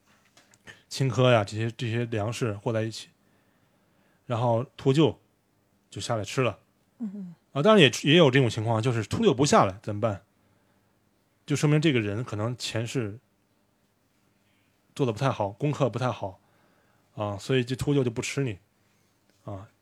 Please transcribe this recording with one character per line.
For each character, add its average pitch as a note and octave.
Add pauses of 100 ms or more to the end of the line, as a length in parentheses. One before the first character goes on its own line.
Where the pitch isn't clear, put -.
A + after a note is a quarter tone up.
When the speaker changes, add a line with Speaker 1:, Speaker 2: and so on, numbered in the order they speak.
(880)
Speaker 1:
青 C3+
稞 B2+
呀， A#2
这 G2+
些， A2+
这 A#2+
些 A#2+
粮 A2+
食 A2
和 G#2+
在 A2
一 A2
起， - (1160)
然 A#2
后 A#2+ (120)
秃 C3+
鹫 C#3 (800)
就 G#2+
下 A#2+
来 G#2+
吃 C3
了。 A2 (440)
Speaker 2:
嗯。 G3 (180)
Speaker 1:
啊， C3+
当 G#3+
然 G3
也， B2+ (140)
也 D3+
有 D#3+
这 C3
种 B2+
情 G#2+
况， A2
就 B2
是 A2+
秃 -
鹫 F3
不 B2+
下 E3+
来 F#2+
怎 G#2+
么 G#2
办？ G#2+ (1200)
就 D3+
说 D3
明 D3+
这 D#3
个 A#2+
人 G#2
可 A#2
能 A2
前 -
世 A2+ (1800)
做 C#3
得 A#2
不 G#2
太 C3+
好， G#2
功 D3
课 C3+
不 A2
太 B2
好， G2 (760)
啊， G#2
所 C3+
以 B2+
这 B2
秃 D3
鹫 C#3
就 A#2+
不 A2
吃 C#3+
你， A2 (880)
啊， G2+ (180)